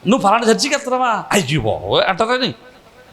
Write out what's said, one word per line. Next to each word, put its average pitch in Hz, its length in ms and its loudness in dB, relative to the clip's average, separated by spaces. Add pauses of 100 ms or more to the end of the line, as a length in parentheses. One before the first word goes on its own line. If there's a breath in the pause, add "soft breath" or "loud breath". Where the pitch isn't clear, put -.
నువ్వు 196 220 2
ఫలానా 226 240 4
చర్చికి 277 220 0
వెళ్తున్నావా? 254 580 -2
అయ్యో 151 280 0
బాబోయ్ 104 440 0
అంటారని. 226 500 -2 (580)